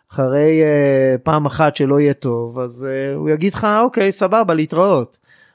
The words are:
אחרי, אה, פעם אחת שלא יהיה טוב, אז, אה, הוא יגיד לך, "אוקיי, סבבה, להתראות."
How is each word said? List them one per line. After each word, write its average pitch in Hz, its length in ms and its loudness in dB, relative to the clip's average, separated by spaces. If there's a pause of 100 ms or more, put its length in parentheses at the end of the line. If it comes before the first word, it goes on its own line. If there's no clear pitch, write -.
(120)
אחרי, 147 500 2
אה, 139 600 2
פעם 151 240 0
אחת 147 300 0
שלא 139 240 0
יהיה 143 140 2
טוב, 117 440 -6
אז, 123 320 -10
אה, 135 240 -6
הוא 151 160 -4
יגיד 160 220 0
לך, - 140 -6 (160)
"אוקיי, 208 300 0
סבבה, 196 420 0
להתראות." 160 640 0 (360)